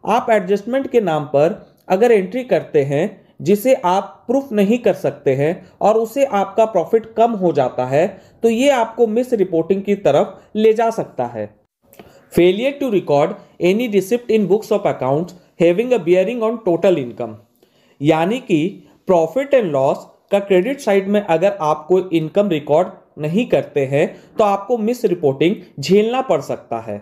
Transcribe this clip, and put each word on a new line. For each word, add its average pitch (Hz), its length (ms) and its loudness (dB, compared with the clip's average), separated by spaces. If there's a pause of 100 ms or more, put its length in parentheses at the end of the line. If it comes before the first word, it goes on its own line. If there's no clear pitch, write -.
आप 233 260 -2
एडजस्टमेंट 214 640 0
के 233 100 4
नाम 156 240 -2
पर 143 300 2 (340)
अगर 202 220 2
एंट्री 208 320 0
करते 156 400 0
हैं 143 220 0 (360)
जिसे 202 340 2
आप 190 520 -2
प्रूफ 269 240 -2
नहीं 208 260 2
कर 214 160 2
सकते 135 420 -2
हैं 147 160 0 (300)
और 220 160 4
उसे 226 280 0
आपका 202 400 0
प्रॉफिट 214 480 0
कम 233 180 2
हो 185 200 0
जाता 127 340 -2
है 139 200 2 (380)
तो 226 60 4
ये 240 220 2
आपको 233 360 0
मिस 247 260 -2
रिपोर्टिंग 185 500 -2
की 202 120 0
तरफ 185 440 0 (160)
ले 220 180 4
जा 226 160 0
सकता 156 380 -6
है। 107 220 -8 (840)
Failure 202 400 2
to 277 160 -4
record 165 420 0 (320)
any 208 300 0
receipt 202 380 -2
in 214 160 2
books 208 240 -2
of 202 140 -2
accounts 143 480 -2 (280)
having 175 320 2
a 226 60 2
bearing 185 440 0
on 226 100 -2 (140)
total 170 320 2
income, 117 340 -8 (680)
यानी 165 380 2
कि 196 200 0 (480)
प्रॉफिट 185 460 0
एंड 214 180 2
लॉस 139 340 0 (260)
का 202 80 2
क्रेडिट 202 400 0
साइड 196 280 0
में 208 140 2
अगर 180 400 0
आप 151 260 -2
कोई 185 260 2
इनकम 165 360 0
रिकॉर्ड 156 380 0 (340)
नहीं 175 240 -2
करते 143 400 -2
हैं 143 200 0 (320)
तो 220 60 2
आपको 202 340 -2
मिस 226 280 -2
रिपोर्टिंग 165 500 0 (240)
झेलना 208 420 2
पड़ 170 200 0
सकता 117 380 -8
है। 107 220 -10